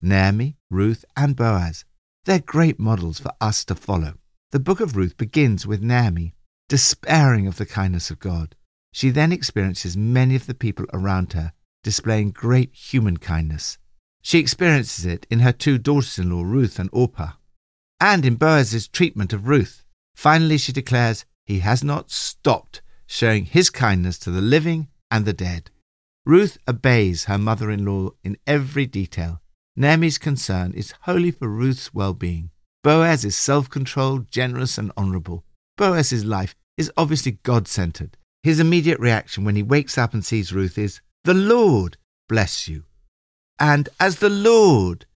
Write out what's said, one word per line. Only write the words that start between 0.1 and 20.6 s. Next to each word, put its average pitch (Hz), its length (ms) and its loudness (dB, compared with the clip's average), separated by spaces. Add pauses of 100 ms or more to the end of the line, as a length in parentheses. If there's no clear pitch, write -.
Ruth, 104 360 -2 (120)
and 143 200 0
Boaz. 95 480 0 (400)
They're 185 160 2
great 160 380 2
models 98 420 -2
for - 200 -10
us 107 260 -2
to 95 80 -4
follow. 85 440 -4 (320)
The 139 100 0
book 185 200 -2
of 156 160 -2
Ruth 90 200 -2
begins 117 500 0
with 104 140 -4
Naomi, 107 540 0 (340)
despairing 131 760 2
of 92 100 -6
the 104 100 -6
kindness 92 440 -4
of 78 80 -14
God. 85 380 -6 (360)
She 135 180 0
then 151 220 2
experiences 95 640 -4
many 127 380 2
of 127 120 -4
the 127 80 -8
people 104 380 -6
around 92 400 -2
her 82 200 -4 (300)
displaying 107 500 -2
great 127 420 0
human 107 420 0
kindness. 80 640 -4 (460)
She - 140 2
experiences 143 680 0
it 87 260 -6
in 113 100 2
her 123 100 6
two 135 280 0
daughters-in-law, 95 640 -2
Ruth 110 360 0
and 92 140 -4
Orpah, 120 400 -2 (680)
and 190 240 4
in 120 120 2
Boaz's 123 500 2
treatment 104 460 -2
of 107 160 -6
Ruth. 139 360 0 (300)
Finally, 156 440 4
she 131 140 -4